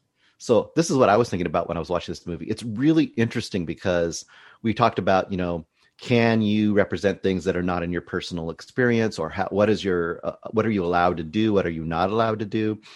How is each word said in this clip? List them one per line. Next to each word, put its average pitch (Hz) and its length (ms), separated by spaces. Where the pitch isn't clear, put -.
So - 380
this 160 140
is 147 60
what 117 140
I 104 80
was 120 100
thinking 90 180
about 85 220
when 82 80
I 82 40
was 78 100
watching 87 220
this - 140
movie. 82 200
It's - 160
really 139 420
interesting 110 500
because 85 580
we 110 120
talked 117 240
about, 95 320
you 98 60
know, 87 300
can 117 400
you 107 320
represent 98 500
things 92 220
that 90 120
are 90 60
not 87 200
in 87 100
your 85 80
personal 82 480
experience, 113 720
or 80 100
how, 92 220
what 101 180
is 92 160
your, 87 400
uh, - 80
what 110 120
are 113 60
you 101 120
allowed 87 360
to 85 40
do? 104 300
What 92 140
are 87 40
you 82 140
not 82 240
allowed 110 300
to 110 80
do? 107 340